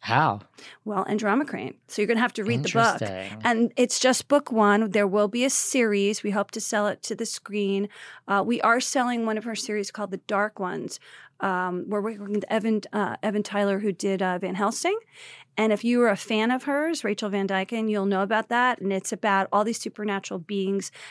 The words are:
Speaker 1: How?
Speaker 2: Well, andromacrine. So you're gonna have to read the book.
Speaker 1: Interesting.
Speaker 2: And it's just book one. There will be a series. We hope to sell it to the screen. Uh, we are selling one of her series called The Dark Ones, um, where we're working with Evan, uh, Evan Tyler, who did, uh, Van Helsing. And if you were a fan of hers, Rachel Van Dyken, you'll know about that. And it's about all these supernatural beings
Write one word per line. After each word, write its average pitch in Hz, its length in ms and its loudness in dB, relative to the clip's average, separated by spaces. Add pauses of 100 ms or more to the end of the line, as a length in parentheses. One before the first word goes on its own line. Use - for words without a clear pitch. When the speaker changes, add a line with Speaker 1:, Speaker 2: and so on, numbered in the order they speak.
Speaker 1:
How? 110 400 2 (440)
Speaker 2:
Well, 208 220 -2
andromacrine. 208 680 -2 (120)
So - 140 -4
you're 202 40 2
gonna 226 140 2
have 240 140 2
to 214 100 -4
read 196 180 0
the 160 80 -2
book. 226 300 4
Speaker 1:
Interesting. 98 420 -6
Speaker 2:
And 233 340 2
it's 247 220 2
just 254 300 2
book 285 240 2
one. 208 380 4
There 202 160 2
will 208 220 4
be 240 160 0
a 269 60 2
series. 208 720 2
We 208 100 -2
hope 202 200 0
to 220 80 -8
sell 208 260 0
it - 180 -4
to - 100 -6
the 233 120 -6
screen. 202 600 -2 (400)
Uh, 202 180 2
we 233 140 0
are 233 180 4
selling 247 460 0
one 214 140 -2
of 208 60 -8
her 226 120 -6
series 208 340 -4
called 202 200 -8
The 185 80 -6
Dark 208 400 -2
Ones, - 420 -6 (400)
um, 180 480 -2
where 208 140 0
we're 214 160 -6
working 202 160 -6
with 202 140 0
Evan, 214 340 0 (100)
uh, 175 300 -2
Evan 208 200 0
Tyler, 202 380 0
who 208 120 -2
did, 196 300 -2
uh, 180 160 0
Van 185 160 -4
Helsing. 226 440 0 (580)
And 220 180 2
if 208 100 -4
you 240 140 4
were 240 100 6
a 196 80 4
fan 220 340 0
of 254 120 0
hers, 294 420 -2
Rachel 208 240 -2
Van 196 180 0
Dyken, 202 440 0
you'll 196 160 0
know 190 160 2
about 214 260 0
that. 240 320 2
And 190 140 -2
it's 190 180 -4
about 196 400 2
all 208 120 4
these 226 160 -2
supernatural 196 600 -6
beings 196 500 -4 (200)